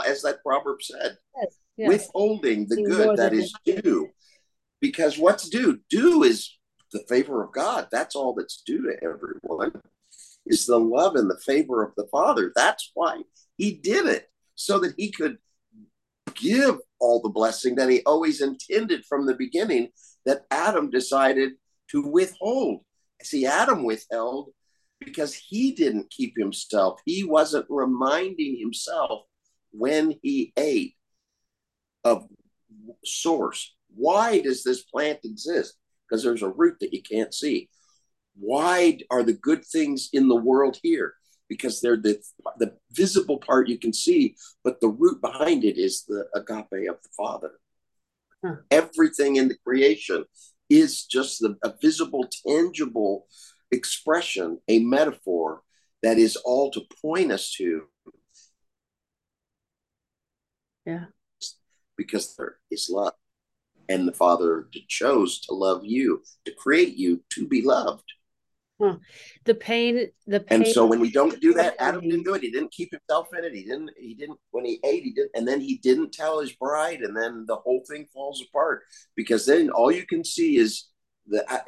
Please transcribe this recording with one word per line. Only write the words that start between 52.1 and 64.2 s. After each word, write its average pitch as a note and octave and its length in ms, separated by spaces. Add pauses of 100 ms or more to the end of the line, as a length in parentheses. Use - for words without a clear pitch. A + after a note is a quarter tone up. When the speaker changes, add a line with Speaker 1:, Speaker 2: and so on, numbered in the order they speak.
Speaker 1:
tangible B2+ 800 (440)
expression, B2 960
a A2 120
metaphor A2+ 840 (400)
that A2+ 140
is A2 200
all C3 340
to G#2+ 100 (200)
point D#3+ 300
us G2 220
to. E2 340 (3000)
Speaker 2:
Yeah. E3+ 200 (920)
Speaker 1:
Because - 380
there - 220 (140)
is - 180
love. G2 240 (760)
And F2+ 180
the F2 60
Father E2+ 540 (220)